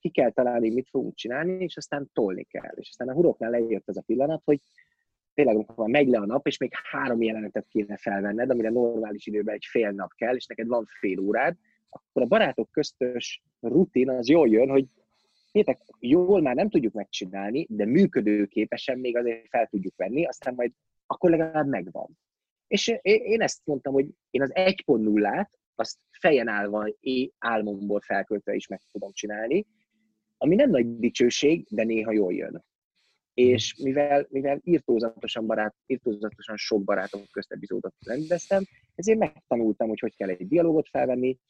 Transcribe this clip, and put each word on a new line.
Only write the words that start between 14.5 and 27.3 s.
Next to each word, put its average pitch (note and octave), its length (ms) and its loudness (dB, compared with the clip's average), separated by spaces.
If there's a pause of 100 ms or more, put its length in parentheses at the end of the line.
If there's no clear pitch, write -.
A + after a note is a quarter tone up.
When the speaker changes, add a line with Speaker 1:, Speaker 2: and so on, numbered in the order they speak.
Speaker 1:
jön, A2+ 200 6
hogy: C3+ 180 4 (640)
„Hétek, G3 300 2 (180)
jól F#3 420 4
már B2+ 140 2
nem F#3+ 140 2
tudjuk A2+ 240 2
megcsinálni, G2+ 760 -6
de G#2 160 -2
működőképesen A2 1120 0
még B2 180 -2
azért A#2 300 -4
fel A#2 200 0
tudjuk F#2+ 280 -6
venni, A#2+ 300 -2
aztán B2+ 280 -8
majd B2 180 -2 (340)
akkor - 240 0
legalább D#3+ 380 2
megvan.” G#2+ 500 -6 (500)
És - 200 0
é-, A3 360 2
én A3 180 0
ezt - 220 -2
mondtam, C#3 300 -4
hogy C3+ 140 2 (220)
én B2+ 120 -2
az C3 140 -2
egy F#3+ 300 0
pont A#2 180 4
nullát, G#2+ 560 0 (160)
azt - 220 -8 (220)
fejen C3+ 280 4
állva, G#2 520 -2
é-, C3 380 -4